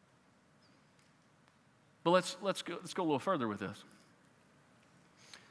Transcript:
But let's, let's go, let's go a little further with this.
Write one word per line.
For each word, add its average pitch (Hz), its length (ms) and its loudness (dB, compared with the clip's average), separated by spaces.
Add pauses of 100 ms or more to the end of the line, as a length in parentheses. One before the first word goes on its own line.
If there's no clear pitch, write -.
(2000)
But 170 80 6
let's, 180 280 4
let's 196 220 -2
go, 175 120 -8
let's - 200 -10
go 196 80 -2
a - 20 0
little 151 140 2
further 143 300 0
with 101 100 -4
this. 98 240 -6 (1700)